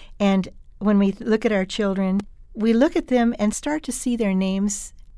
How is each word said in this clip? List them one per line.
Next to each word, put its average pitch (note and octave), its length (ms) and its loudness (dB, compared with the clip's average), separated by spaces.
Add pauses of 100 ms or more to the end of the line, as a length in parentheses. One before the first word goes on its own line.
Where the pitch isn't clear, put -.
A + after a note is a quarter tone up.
(180)
And G3 300 2 (300)
when G3+ 200 4
we G3 140 4
look G#3+ 320 -2
at A3 80 2
our F#3+ 120 0
children, G3 580 -2 (320)
we A3+ 180 2
look C#4 240 4
at E4 120 -2
them A#3+ 300 2
and G#3 160 0
start D4+ 300 -4
to B3 80 -6
see A#3+ 240 -4
their G3+ 180 0
names F#3+ 600 -2 (240)